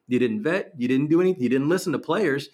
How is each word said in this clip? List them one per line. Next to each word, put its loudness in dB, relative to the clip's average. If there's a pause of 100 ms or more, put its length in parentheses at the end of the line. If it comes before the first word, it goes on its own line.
you 0
didn't 0
vet, -4
you -4
didn't 2
do 4
anything, 0
you 0
didn't 2
listen 0
to -2
players, -2